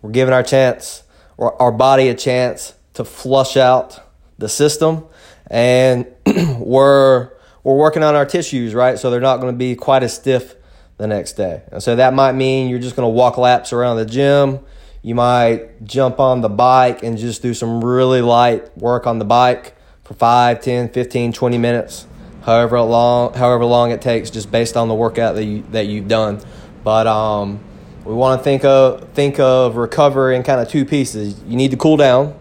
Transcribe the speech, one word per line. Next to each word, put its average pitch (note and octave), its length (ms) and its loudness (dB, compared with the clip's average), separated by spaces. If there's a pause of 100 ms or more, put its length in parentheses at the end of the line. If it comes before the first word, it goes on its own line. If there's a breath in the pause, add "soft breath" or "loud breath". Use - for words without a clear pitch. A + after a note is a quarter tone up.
We're G#2+ 120 -14
giving B2+ 200 2
our B2+ 120 2
chance, - 580 -2 (340 soft breath)
or - 240 -4
our B2 120 2
body C3 360 4
a A#2+ 60 -2
chance B2 600 -4 (200)
to A#2+ 100 -10
flush C3 520 -2
out B2+ 440 2 (380)
the G#2+ 100 -8
system. D#3 580 -2 (420 soft breath)
And B2+ 580 2 (180)
<clears throat> E3+ 340 0
we're, C3+ 760 4 (320 soft breath)
we're C3+ 120 2
working D#3 280 2
on D3+ 100 2
our C#3+ 120 2
tissues, B2 480 -6
right? B2 220 0
So B2+ 140 -4
they're A#2+ 100 -2
not C3 180 0
gonna B2+ 140 -6
be B2 220 -4
quite C3 300 0
as A2+ 100 -6
stiff B2+ 400 -4 (440 soft breath)
the G#2+ 100 -8
next G#2 240 -6
day. F2+ 300 -8 (100)
And G2 100 -12
so A#2 140 0
that B2+ 180 4
might C3+ 220 2
mean C3 320 -2
you're B2 100 -6
just B2 160 -10
gonna A#2+ 140 -2
walk A#2+ 300 2
laps B2 340 0
around A#2+ 240 -2
the A2+ 100 -4
gym. C#3 540 0 (420 soft breath)
You A#2 140 -6
might A#2+ 680 0
jump B2+ 380 -2
on B2+ 220 2
the A2 60 -2
bike B2 540 2
and A2+ 160 -6
just A2+ 240 -8
do B2 120 -4
some A#2 300 -6
really B2+ 360 2
light A#2+ 580 2
work A#2+ 300 -2
on A#2 100 -2
the A2 60 -4
bike A#2+ 500 0 (300 soft breath)
for - 100 -20
five, A#2+ 480 2
ten, B2 260 -4
fifteen, A#2+ 460 -4
twenty A#2+ 240 -2
minutes, A#2+ 480 -4 (340 loud breath)
however A#2 400 2
long, A#2+ 540 2
however B2 320 2
long A#2+ 240 2
it A2 100 -6
takes, A#2 300 -4
just G#2+ 200 -12
based A#2 240 -2
on A#2 140 -2
the A2 60 -2
workout A2+ 400 -2
that G#2+ 100 -6
you, G#2 260 -8
that G#2+ 140 -4
you've G#2 240 -8
done. G#2+ 320 -2 (420 loud breath)
But, A2 240 2
um, G#2+ 540 -2 (460 loud breath)
we A2 80 -8
wanna B2+ 280 0
think C#3 220 -2
of, C3+ 460 2
think C#3+ 280 -2
of C3 380 2
recovery C3 580 0
in B2+ 100 -4
kinda C3 200 0
two C#3 220 -2
pieces. G#2+ 600 -6
You A#2 100 -6
need C3 160 0
to B2+ 40 -6
cool D#3 220 2
down C#3+ 420 2